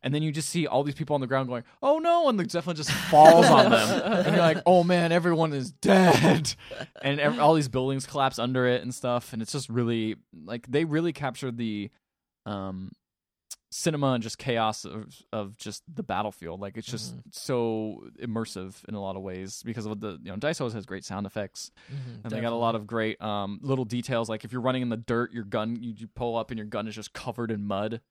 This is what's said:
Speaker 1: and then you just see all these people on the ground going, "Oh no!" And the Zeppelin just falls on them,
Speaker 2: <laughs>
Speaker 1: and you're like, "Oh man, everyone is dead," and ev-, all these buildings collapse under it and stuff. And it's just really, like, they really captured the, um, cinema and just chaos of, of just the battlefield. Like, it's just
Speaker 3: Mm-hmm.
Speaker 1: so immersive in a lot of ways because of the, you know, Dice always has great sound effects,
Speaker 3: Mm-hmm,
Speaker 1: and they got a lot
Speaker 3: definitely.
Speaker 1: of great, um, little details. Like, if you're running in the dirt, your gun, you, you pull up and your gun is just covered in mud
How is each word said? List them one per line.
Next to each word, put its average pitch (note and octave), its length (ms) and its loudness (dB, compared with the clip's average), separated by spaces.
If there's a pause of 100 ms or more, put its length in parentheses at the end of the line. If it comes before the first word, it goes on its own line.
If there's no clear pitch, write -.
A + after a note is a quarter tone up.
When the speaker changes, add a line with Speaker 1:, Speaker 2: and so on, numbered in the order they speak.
Speaker 1:
and C3+ 140 -2
then D3+ 80 0
you D#3 80 -2
just D3 160 -6
see E3 200 -2
all C3 160 0
these C#3+ 120 -4
people D3 200 -4
on C#3 60 0
the B2+ 60 -6
ground C3 220 -2
going, A#2+ 160 -8 (160)
"Oh D4 180 2
no!" E4+ 300 2
And G#3+ 100 0
the E3+ 100 -2
Zeppelin E3+ 280 -4
just D3+ 140 -6
falls D#3+ 540 12
on C#3+ 260 8
them, A2 320 4
Speaker 2:
<laughs> G#3 220 2
Speaker 1:
and - 20 2
you're D#3+ 100 4
like, E3 280 4
"Oh F3 200 6
man, F3 260 2
everyone E3 400 2
is C3+ 220 -6
dead," E3+ 840 4 (460)
and C#3 180 -2
ev-, D3 200 0
all D3+ 160 6
these D3 120 2
buildings C3 380 -2
collapse C3+ 340 -2
under B2+ 260 0
it B2 180 2
and B2 120 -8
stuff. B2 380 -4
And A2 80 -6
it's G#2+ 100 -8
just C#3+ 160 -6
really, A#2 480 -2 (300)
like, A#2 260 -12
they D3+ 140 0
really D#3+ 260 -2
captured B2+ 460 -8
the, G#2+ 340 -6 (540)
um, F#2+ 480 -8 (800)
cinema C#3+ 420 -2
and A#2 80 -2
just A2+ 160 -10
chaos A2+ 480 -2
of, G2+ 300 -14 (160)
of G#2+ 260 -8
just - 240 -14 (120)
the F3 100 -10
battlefield. F#2+ 560 -8
Like, G2+ 180 -12
it's A2 100 -14
just A#2 300 -10
Speaker 3:
Mm-hmm. - 140 -20
Speaker 1:
so A2 760 -4 (140)
immersive G#2+ 540 -8 (120)
in G#2 80 -10
a G2+ 60 -8
lot F#2+ 140 -8
of G2 80 -10
ways F#2+ 420 -12
because A2+ 200 -8
of G#2+ 140 -8
the, G2+ 240 -8
you - 80 -12
know, F2+ 40 -10
Dice C#3 260 -4
always A#2 120 -6
has G#2 120 -10
great F#2+ 180 -12
sound G2 220 -8
effects, - 460 -10 (200)
Speaker 3:
Mm-hmm, B2 320 -12
Speaker 1:
and A2+ 80 -10
they A2+ 100 -6
got A#2 120 -4
a - 20 -4
lot A#2 180 0
Speaker 3:
definitely. G#2+ 100 -4
Speaker 1:
of G#2 40 -16
great, A2 340 -4
um, G#2 420 -6
little C3 220 -2
details. A#2 440 -4
Like, A2 160 -8
if G#2 60 -12
you're B2 100 -8
running B2+ 220 -2
in A#2+ 60 -4
the A2+ 80 -4
dirt, A#2 360 -4
your A#2 100 -8
gun, A2+ 380 -4
you, A#2 160 -10
you A2 100 -16
pull A#2 300 -6
up A2+ 140 -6
and A#2 60 -8
your G#2+ 100 -10
gun G#2+ 200 -6
is G#2 80 -10
just G#2+ 180 -14
covered A#2 380 -8
in G#2 140 -4
mud G#2 440 -4